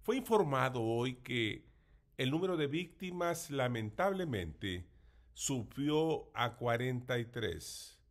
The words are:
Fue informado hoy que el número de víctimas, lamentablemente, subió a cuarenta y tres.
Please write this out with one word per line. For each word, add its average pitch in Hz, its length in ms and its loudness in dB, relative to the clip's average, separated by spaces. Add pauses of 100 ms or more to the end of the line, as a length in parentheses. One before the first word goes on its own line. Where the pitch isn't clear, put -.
Fue 247 160 0
informado 139 640 4
hoy 117 340 0
que 117 500 -2 (520)
el 131 140 0
número 180 260 0
de 147 100 2
víctimas, 170 840 -4
lamentablemente, 120 1400 -2 (440)
subió 151 1000 0
a 117 240 0
cuarenta 123 640 0
y 117 60 -2
tres. 101 760 -6 (120)